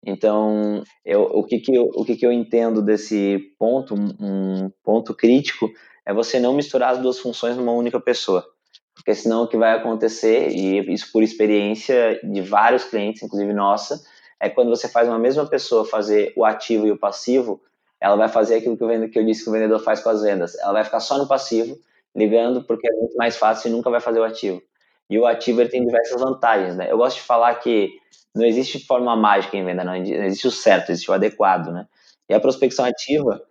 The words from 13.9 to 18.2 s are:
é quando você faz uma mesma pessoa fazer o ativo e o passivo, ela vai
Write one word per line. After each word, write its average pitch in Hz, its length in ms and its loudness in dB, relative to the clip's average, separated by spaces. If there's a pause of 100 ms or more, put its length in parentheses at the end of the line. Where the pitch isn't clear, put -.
é - 100 -2
quando 120 200 2
você 117 180 0
faz 117 200 2
uma 113 120 -2
mesma 135 260 0
pessoa 123 400 0
fazer 107 500 0
o 113 100 2
ativo 110 420 0
e 104 40 2
o 101 60 0
passivo, 113 640 -2 (380)
ela 101 160 2
vai 110 140 2